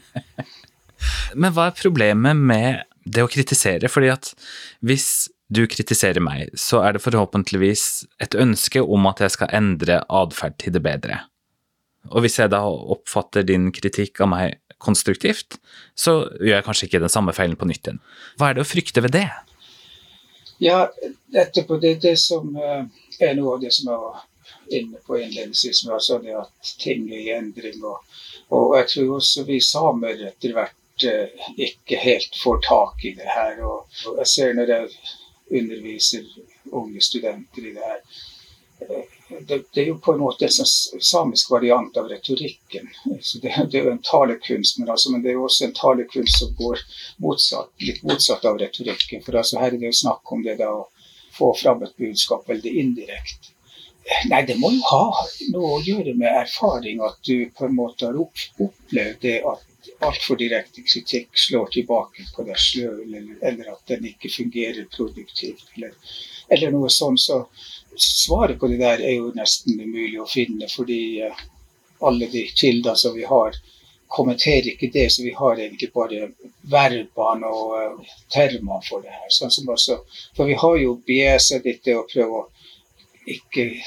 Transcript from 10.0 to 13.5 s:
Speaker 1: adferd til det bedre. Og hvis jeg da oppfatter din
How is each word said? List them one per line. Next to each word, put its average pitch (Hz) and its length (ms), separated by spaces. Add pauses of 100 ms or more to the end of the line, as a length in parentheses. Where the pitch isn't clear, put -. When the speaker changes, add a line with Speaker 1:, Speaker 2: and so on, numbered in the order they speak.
Speaker 1:
adferd 82 540
til 90 120
det 85 100
bedre. 73 360 (920)
Og 117 140
hvis 113 160
jeg 104 120
da 101 140
oppfatter - 800
din 92 260